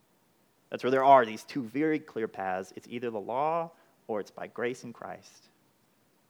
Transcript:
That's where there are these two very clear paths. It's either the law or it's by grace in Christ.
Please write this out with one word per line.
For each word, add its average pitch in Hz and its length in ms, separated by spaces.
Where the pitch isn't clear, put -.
That's - 160
where 123 60
there 135 120
are 131 220
these 107 180
two 139 200
very 147 360
clear 113 300
paths. 95 480
It's - 120
either 120 200
the 110 100
law 156 520
or 107 140
it's - 100
by 90 160
grace 120 380
in 117 80
Christ. - 560